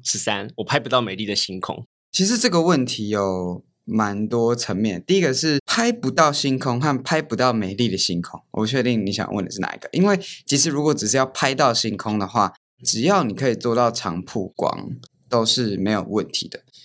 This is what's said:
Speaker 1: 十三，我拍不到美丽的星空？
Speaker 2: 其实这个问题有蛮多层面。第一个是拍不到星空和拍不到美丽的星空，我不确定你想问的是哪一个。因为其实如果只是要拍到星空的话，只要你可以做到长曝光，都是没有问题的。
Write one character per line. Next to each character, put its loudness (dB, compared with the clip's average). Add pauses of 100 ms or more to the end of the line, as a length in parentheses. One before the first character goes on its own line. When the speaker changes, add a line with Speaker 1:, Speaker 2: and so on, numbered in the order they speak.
Speaker 1:
十 -2
三， -4
我 -4
拍 0
不 -4
到 4
美 -4
丽 -6
的 -4
星 -4
空？ -8 (260)
Speaker 2:
其 0
实 2
这 2
个 4
问 4
题 -6
有 -2 (220)
蛮 0
多 2
层 -4
面。 -2
第 4
一 4
个 2
是 0
拍 2
不 -2
到 4
星 0
空 -2
和 0
拍 0
不 -6
到 2
美 -2
丽 2
的 -2
星 0
空， -10 (120)
我 -4
不 0
确 0
定 2
你 -2
想 -4
问 -2
的 -10
是 -10
哪 -4
一 -14
个。 -16
因 4
为 4 (280)
其 0
实 4
如 -2
果 4
只 -2
是 2
要 4
拍 0
到 4
星 -2
空 -2
的 -2
话， 0 (300)
只 0
要 4
你 -2
可 0
以 2
做 -2
到 4
长 -4
曝 -6
光， -2 (400)
都 2
是 0
没 0
有 0
问 -2
题 -6
的。 -14 (240)